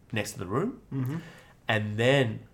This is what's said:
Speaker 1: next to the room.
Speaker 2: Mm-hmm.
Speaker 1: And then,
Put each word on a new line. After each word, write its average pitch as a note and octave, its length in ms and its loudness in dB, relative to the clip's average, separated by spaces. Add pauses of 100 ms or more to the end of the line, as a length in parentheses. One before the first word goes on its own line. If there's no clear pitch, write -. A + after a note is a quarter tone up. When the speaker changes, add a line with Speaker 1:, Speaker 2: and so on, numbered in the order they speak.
(140)
Speaker 1:
next G#2+ 200 -4
to - 60 -10
the F#2+ 60 -6
room. D3+ 340 -2 (140)
Speaker 2:
Mm-hmm. C3+ 240 -2 (500)
Speaker 1:
And G#2+ 300 0
then, A#2+ 440 4 (120)